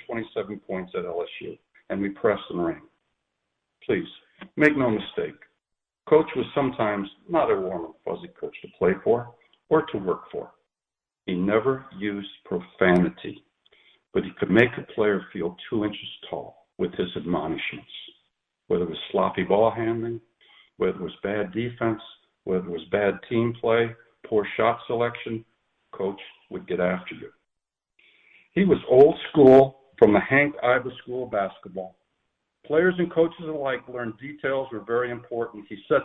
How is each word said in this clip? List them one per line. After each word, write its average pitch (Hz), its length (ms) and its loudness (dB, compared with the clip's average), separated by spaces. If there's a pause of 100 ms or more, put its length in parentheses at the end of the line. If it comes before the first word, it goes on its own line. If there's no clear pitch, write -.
twenty-seven 110 540 -8
points 92 340 -8
at 90 120 -4
L 85 160 -6
S 85 60 -8 (120)
U, 85 160 -12 (320)
and 98 140 -4
we 101 80 -4
pressed 101 400 -2
and 87 160 -2
ran. 80 160 -6 (1040)
Please, 98 220 -2 (480)
make 151 200 4
no 127 140 0
mistake. 95 500 -6 (680)
Coach 156 300 4
was 120 80 -2 (100)
sometimes 107 540 -2 (220)
not 147 200 0
a 101 80 2
warm 92 280 -6
and 80 80 -16 (100)
fuzzy 87 240 -8 (100)
coach - 220 -12
to - 160 -20
play 92 160 2 (100)
for 117 320 0 (360)
or 156 160 2
to - 100 -10
work 92 340 -4
for. - 200 -12 (720)
He 92 100 -4
never 110 520 0 (100)
used 101 320 -6 (160)
profanity, 90 1000 0 (680)
but 95 100 0
he 92 160 -8
could 98 120 -2
make 113 260 6
a - 160 -14
player 104 300 0 (100)
feel 90 240 -6 (140)
two 107 160 -2
inches - 320 -10 (100)
tall - 380 -12 (100)
with 90 160 -6
his 90 240 -6
admonishments, 78 760 -6 (760)
whether 90 180 -2
it 82 60 -8
was - 80 -10 (120)
sloppy 95 320 0
ball 101 280 2
handling, 117 500 -6 (560)
whether 92 200 -2
it 92 60 -10
was 80 200 -10
bad 98 300 -4
defense, 117 500 -4 (420)
whether 92 220 -2
it 87 40 -12
was 82 220 -8
bad 98 260 0 (120)
team 117 280 0
play, 117 320 0 (360)
poor 104 200 0 (120)
shot 113 280 2
selection, 117 560 -4 (500)
coach 98 280 -6 (300)
would 92 180 -10
get 90 120 -2
after 90 340 -2
you. - 160 -16 (1200)
He 190 140 2
was 156 120 4 (120)
old 202 260 10 (140)
school 135 500 10 (180)
from 104 140 8
the 98 80 6
Hank 143 420 2
Iba 123 360 0
School 127 260 -8
of 117 60 -12
Basketball. 95 680 -6 (680)
Players 180 320 2
and 175 120 -2
coaches 165 360 0
alike 135 420 -6
learned 120 300 -8
details 135 520 -6
were 110 100 -10
very 120 300 -2
important. 113 580 -10
He 101 200 -16
set 139 160 2